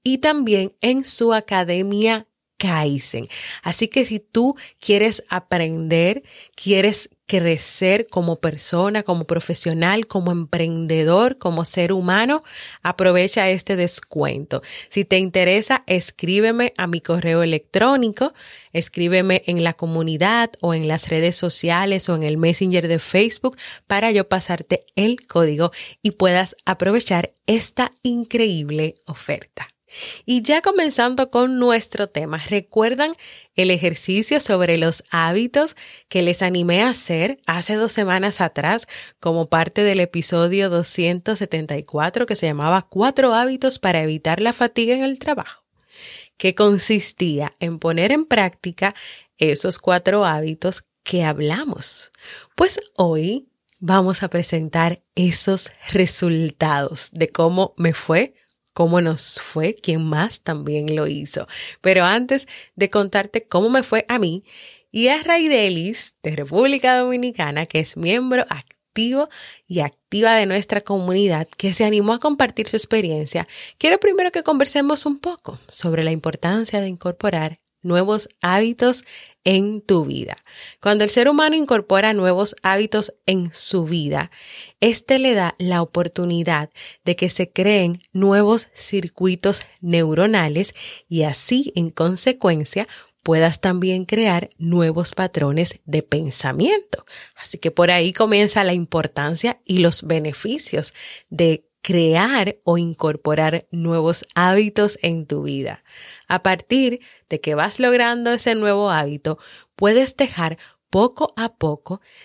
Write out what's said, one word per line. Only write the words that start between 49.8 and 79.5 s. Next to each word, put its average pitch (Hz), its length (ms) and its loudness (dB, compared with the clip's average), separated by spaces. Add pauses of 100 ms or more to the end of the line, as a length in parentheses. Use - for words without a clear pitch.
hábitos 160 580 -4 (200)
que 175 180 -2
hablamos. 156 880 -2 (440)
Pues 370 260 2 (180)
hoy 175 500 0 (320)
vamos 185 420 2
a 190 60 -4
presentar 165 720 -2 (140)
esos 180 560 0 (220)
resultados 160 1200 0
de 160 160 0
cómo 180 500 0
me 165 160 2
fue, 180 400 0 (400)
cómo 170 260 2
nos 160 400 -2
fue, 165 340 -4
quién 160 300 -2
más 156 380 -2
también 151 520 -4
lo 151 120 0
hizo. 147 420 -8 (320)
Pero 185 240 4
antes 247 420 0 (280)
de 196 160 0
contarte 202 500 0
cómo 202 300 0
me 262 120 4
fue 220 240 0
a 240 120 -2
mí 180 260 -2 (460)
y 226 180 0
a 302 140 0
Raidelis 233 1000 0
de 156 140 -6
República 254 600 2
Dominicana, 247 680 -2
que 160 140 -4
es - 180 -4
miembro 247 540 0
activo 240 800 -4 (360)
y 175 140 -4
activa 208 540 0
de 220 100 4
nuestra 202 380 -2
comunidad, 185 760 0
que 196 160 -2
se 214 140 2
animó 214 260 2
a 233 80 -2
compartir 262 480 0
su - 80 -2
experiencia, 170 720 -2 (300)
quiero 349 200 4
primero 381 320 2
que 339 120 -4
conversemos 285 640 0
un 285 140 -2
poco - 380 -8 (100)
sobre 165 360 -2
la 160 80 0
importancia 190 720 -2
de 196 60 -4
incorporar 175 720 -4 (200)
nuevos 190 480 0 (120)
hábitos 233 640 2 (400)
en 196 360 2